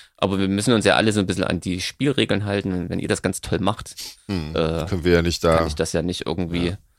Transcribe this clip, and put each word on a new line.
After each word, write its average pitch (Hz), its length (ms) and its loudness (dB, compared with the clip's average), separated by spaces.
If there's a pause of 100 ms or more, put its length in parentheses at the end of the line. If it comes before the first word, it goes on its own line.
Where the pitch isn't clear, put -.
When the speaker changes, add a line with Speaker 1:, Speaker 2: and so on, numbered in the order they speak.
(160)
Speaker 1:
aber 98 240 0
wir 98 80 0
müssen 101 260 2
uns 107 120 4
ja 95 100 6
alle 107 160 4
so 104 80 2
ein 95 80 2
bisschen 92 160 -2
an 87 160 -2
die 92 220 -4
Spielregeln 110 640 -2
halten. 101 260 -2
Und 90 180 -4
wenn 95 100 -4
ihr - 100 -4
das - 120 0
ganz 95 200 -2
toll - 180 -2
macht, - 360 -4 (340)
Speaker 2:
Hm, 80 260 -4
Speaker 1:
äh, 80 320 0
Speaker 2:
können 90 160 -4
wir 87 80 4
ja 85 100 6
nicht 85 220 -2
da. 82 140 6
Speaker 1:
kann 82 100 2
ich 78 80 -4
das 82 160 -2
ja 82 100 0
nicht 87 240 -4
irgendwie 87 440 -2
Speaker 2:
Ja, 95 80 -8 (220)